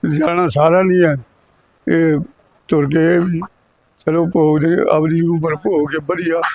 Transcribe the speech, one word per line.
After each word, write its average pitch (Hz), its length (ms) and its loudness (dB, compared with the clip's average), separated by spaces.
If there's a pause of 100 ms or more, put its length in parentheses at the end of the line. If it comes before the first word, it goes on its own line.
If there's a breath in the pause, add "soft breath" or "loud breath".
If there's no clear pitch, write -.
(180)
ਜਾਣਾ 180 280 0
ਸਾਰਾ 165 360 2
ਨਹੀਂ 180 220 2
ਹੈ, 147 120 2 (720)
ਇਹ 160 300 2 (500)
ਤੁਰ 147 180 0
ਕੇ 160 320 2
ਵੀ 170 220 -2 (680)
ਚਲੋ 165 200 0
ਭੋਗ 156 320 2
ਦੇ, 165 180 0 (140)
ਆਪਦੀ 160 300 2
ਉਮਰ 165 360 -2
ਭੋਗ 151 320 -2
ਕੇ 156 160 -6
ਵਧੀਆ। 170 360 -4 (140)